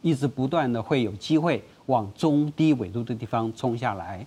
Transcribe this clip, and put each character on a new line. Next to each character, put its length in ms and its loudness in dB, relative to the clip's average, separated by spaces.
一 120 2
直 140 0
不 180 -2
断 240 2
的 120 0
会 200 2
有 100 0
机 260 0
会 260 0
往 280 2
中 380 2
低 220 4
纬 160 -2
度 120 -4
的 120 -4
地 100 -6
方 320 -2
冲 220 -2
下 160 -2
来， 320 -10